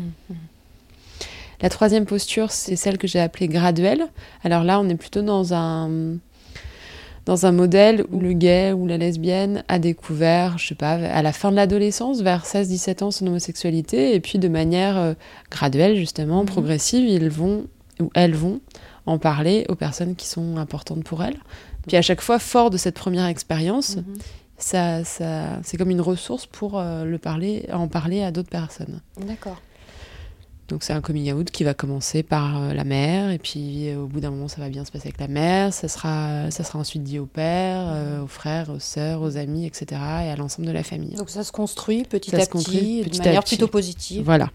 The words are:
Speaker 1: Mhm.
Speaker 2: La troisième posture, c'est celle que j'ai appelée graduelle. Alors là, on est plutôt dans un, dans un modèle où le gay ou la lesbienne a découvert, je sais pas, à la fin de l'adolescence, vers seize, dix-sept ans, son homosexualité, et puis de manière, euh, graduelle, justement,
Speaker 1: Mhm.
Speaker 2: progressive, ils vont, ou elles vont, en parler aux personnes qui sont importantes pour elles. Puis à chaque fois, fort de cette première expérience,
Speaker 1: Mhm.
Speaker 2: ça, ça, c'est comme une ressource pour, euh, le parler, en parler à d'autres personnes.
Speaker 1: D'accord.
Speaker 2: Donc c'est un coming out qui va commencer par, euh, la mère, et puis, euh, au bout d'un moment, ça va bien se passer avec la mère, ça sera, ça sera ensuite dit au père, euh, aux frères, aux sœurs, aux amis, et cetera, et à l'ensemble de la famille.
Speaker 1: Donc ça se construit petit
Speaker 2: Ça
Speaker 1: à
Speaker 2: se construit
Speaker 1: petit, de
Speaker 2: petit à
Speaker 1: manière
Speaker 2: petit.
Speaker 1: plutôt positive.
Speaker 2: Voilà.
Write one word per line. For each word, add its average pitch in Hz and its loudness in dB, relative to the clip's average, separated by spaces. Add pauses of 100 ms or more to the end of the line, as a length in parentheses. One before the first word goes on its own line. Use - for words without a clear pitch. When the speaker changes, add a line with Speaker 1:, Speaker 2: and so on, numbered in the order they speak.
(300)
Speaker 1:
Mhm. 180 -10 (1300)
Speaker 2:
La 185 2
troisième 214 4
posture, 208 -2
c'est - -4
celle 190 0
que 190 -2
j'ai 175 0
appelée 170 0
graduelle. 180 4 (360)
Alors 170 4
là, 185 4
on 202 2
est 170 2
plutôt - -4
dans 190 2
un, 160 0 (1080)
dans 185 4
un 180 8
modèle 196 8
où 185 0
le 180 2
gay 180 6
ou 180 0
la 170 0
lesbienne 180 0
a 180 2
découvert, 170 2
je - -4
sais 156 -8
pas, 151 0
à 165 0
la 151 2
fin 202 0
de 196 4
l'adolescence, 208 2
vers 180 2
seize, 196 0
dix-sept 180 -2
ans, 202 0
son 190 -2
homosexualité, 175 0
et 180 4
puis - -2
de 185 4
manière, 175 2
euh, 165 2 (380)
graduelle, 156 4
justement, 165 0
Speaker 1:
Mhm. 202 2
Speaker 2:
progressive, 190 2
ils 165 4
vont, 180 0 (340)
ou 170 0
elles 170 6
vont, 185 0 (440)
en 160 2
parler 160 2
aux 175 -2
personnes 175 -4
qui - -10
sont 170 -4
importantes 156 -6
pour 165 -4
elles. 269 -4 (500)
Puis 180 4
à 170 8
chaque 180 2
fois, 233 4
fort 233 4
de 185 2
cette 175 -2
première 180 0
expérience, 180 -2
Speaker 1:
Mhm. 175 -6 (540)
Speaker 2:
ça, 170 0
ça, 160 -6
c'est - -10
comme 180 0
une 175 2
ressource 185 -2
pour, 202 -6
euh, 165 -4
le 165 -2
parler, 165 -4
en 170 -2
parler 175 -2
à 185 -2
d'autres 175 -4
personnes. 160 -8 (260)
Speaker 1:
D'accord. 208 -12 (1040)
Speaker 2:
Donc 151 -6
c'est - -4
un 151 -2
coming 147 -2
out 160 -2
qui - -2
va 143 2
commencer 139 -4
par, 147 0
euh, 143 -2
la 143 -2
mère, 156 0
et 170 -2
puis, 147 -6
euh, 143 -6
au - -6
bout 139 -6
d'un 143 -4
moment, 139 -6
ça 147 -12
va 143 -8
bien 139 -8
se - -16
passer 143 -10
avec - -10
la 143 -6
mère, 180 2
ça - -6
sera, 151 -4
ça 170 -6
sera 151 -8
ensuite 151 -6
dit 143 -6
au 143 -6
père, 180 -2
euh, 147 -4
aux 139 -6
frères, 156 -6
aux 143 -8
sœurs, 156 -4
aux 151 -2
amis, 147 -4
et 160 -8
cetera, 147 -6
et 160 -4
à 147 -4
l'ensemble 147 -6
de 165 -2
la 160 -2
famille. 156 -8
Speaker 1:
Donc 202 -8
ça 208 -6
se - -12
construit 214 -2
petit 202 -4
Speaker 2:
Ça 180 0
Speaker 1:
à 185 6
Speaker 2:
se 185 2
construit 180 0
Speaker 1:
petit, 220 0
de 180 -4
Speaker 2:
petit 175 -4
à 175 4
Speaker 1:
manière 185 6
Speaker 2:
petit. - -2
Speaker 1:
plutôt 220 4
positive. 190 -2
Speaker 2:
Voilà. 151 4